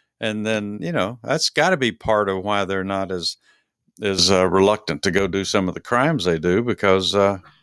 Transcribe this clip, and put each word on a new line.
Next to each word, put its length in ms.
and 260
then, 340
you 120
know, 320
that's 260
gotta 280
be 140
part 380
of 140
why 200
they're 200
not 280
as, 260
as, 260
uh, 180
reluctant 540
to 100
go 160
do 160
some 240
of 60
the 80
crimes 440
they 120
do, 240
because, 540
uh, 240